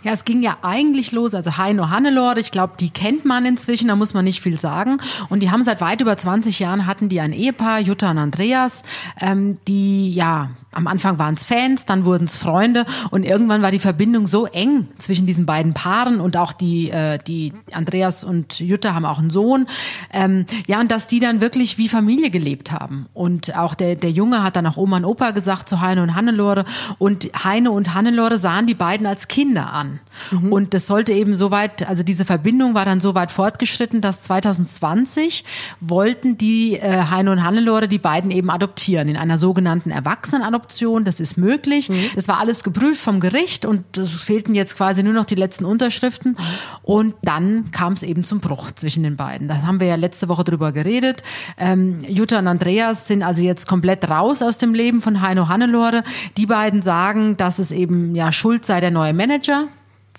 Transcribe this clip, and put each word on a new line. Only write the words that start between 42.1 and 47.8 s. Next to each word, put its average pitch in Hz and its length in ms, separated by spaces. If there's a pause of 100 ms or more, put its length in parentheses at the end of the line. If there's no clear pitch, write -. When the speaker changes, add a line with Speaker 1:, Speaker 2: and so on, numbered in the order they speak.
Speaker 1:
Das 190 120
war 185 100
alles 226 260
geprüft 254 380
vom 196 200
Gericht 226 440
und 202 320
es 175 240
fehlten 214 320
jetzt 196 220
quasi 190 260
nur 214 120
noch 220 100
die 208 120
letzten 190 280
Unterschriften. 240 720 (480)
Und 214 400
dann 185 480
kam's 180 320